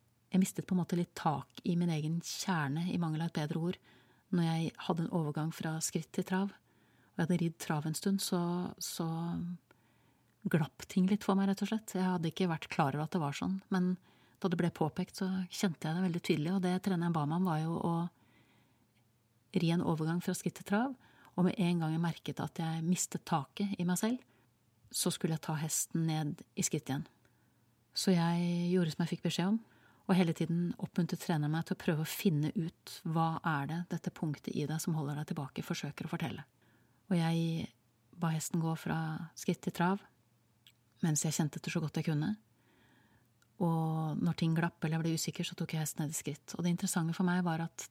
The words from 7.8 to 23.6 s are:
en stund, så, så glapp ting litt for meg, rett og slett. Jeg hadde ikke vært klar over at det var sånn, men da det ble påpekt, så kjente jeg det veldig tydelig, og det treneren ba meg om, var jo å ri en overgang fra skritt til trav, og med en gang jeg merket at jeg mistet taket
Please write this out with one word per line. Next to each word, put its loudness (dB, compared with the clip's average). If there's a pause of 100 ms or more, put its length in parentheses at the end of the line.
en -2
stund, 0
så, 0 (400)
så -4 (1400)
glapp 0
ting 4
litt 2
for 4
meg, 4
rett -2
og 0
slett. -4
Jeg 2
hadde 0
ikke 2
vært -2
klar 2
over -2
at -4
det 2
var -2
sånn, -2 (100)
men 2 (480)
da 2
det 2
ble 2
påpekt, -2
så 0 (240)
kjente -2
jeg 0
det 0
veldig -2
tydelig, 2
og 2
det 2 (100)
treneren 2
ba 2
meg 2
om, 2
var 0
jo -2
å 0 (1600)
ri 4
en 0
overgang 0
fra -2
skritt -4
til -16
trav, 0 (400)
og 4
med 0
en 2
gang 0
jeg 2
merket -4
at -6
jeg -2
mistet 0
taket -2